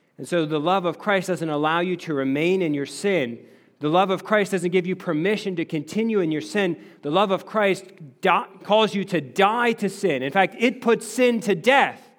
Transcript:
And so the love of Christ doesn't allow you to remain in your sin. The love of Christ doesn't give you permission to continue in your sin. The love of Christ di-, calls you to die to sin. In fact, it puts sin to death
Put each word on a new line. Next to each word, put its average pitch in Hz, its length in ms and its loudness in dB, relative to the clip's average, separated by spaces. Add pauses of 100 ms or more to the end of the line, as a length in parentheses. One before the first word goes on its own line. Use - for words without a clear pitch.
(180)
And 135 100 -12
so 170 180 0
the 151 140 -2
love 180 240 0
of 170 160 -4
Christ 190 280 0
doesn't 165 220 -4
allow 151 300 0
you 180 180 -2
to 165 160 -6
remain 143 480 0
in 160 120 0
your 139 140 -4
sin. 139 520 -2 (400)
The 151 100 -2
love 185 200 4
of 185 140 -2
Christ 208 300 0
doesn't 175 180 -2
give 180 160 0
you 185 80 -2
permission 185 640 -2
to 165 60 -2
continue 202 560 -2
in 165 120 0
your 151 100 -4
sin. 190 420 -2 (200)
The 143 80 -4
love 190 180 2
of 185 160 -2
Christ 202 400 0 (360)
di-, 233 260 2 (160)
calls 214 320 2
you 196 80 -2
to 175 180 -2
die 208 520 2
to 214 140 -2
sin. 160 360 -2
In 139 80 -2
fact, 185 260 2
it 240 240 0
puts 226 260 0
sin 240 340 2
to 208 120 0
death 202 480 2 (180)